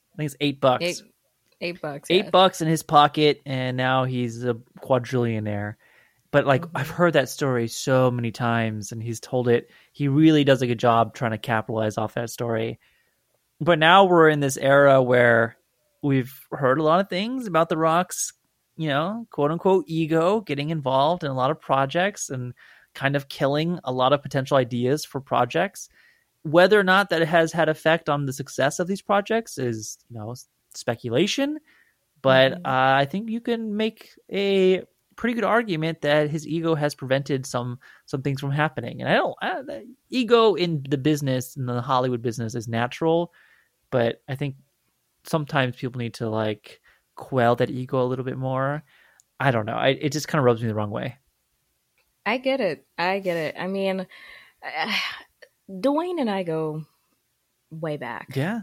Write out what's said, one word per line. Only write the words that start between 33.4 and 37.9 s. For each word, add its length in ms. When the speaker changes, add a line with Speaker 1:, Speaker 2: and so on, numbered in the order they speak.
Speaker 1:
can 360
make 340
a 500
pretty 180
good 100
argument 560
that 300
his 180
ego 260
has 200
prevented 520
some, 320